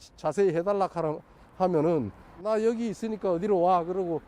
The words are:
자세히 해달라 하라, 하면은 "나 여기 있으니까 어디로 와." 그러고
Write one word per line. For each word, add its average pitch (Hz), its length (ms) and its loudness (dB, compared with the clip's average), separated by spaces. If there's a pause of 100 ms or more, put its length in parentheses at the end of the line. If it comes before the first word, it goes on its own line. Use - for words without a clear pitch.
(160)
자세히 190 380 0
해달라 190 360 0
하라, 156 260 -4 (420)
하면은 160 520 2 (320)
"나 214 220 0
여기 226 240 0
있으니까 202 440 -4
어디로 185 280 2
와." 175 240 4
그러고 175 440 -4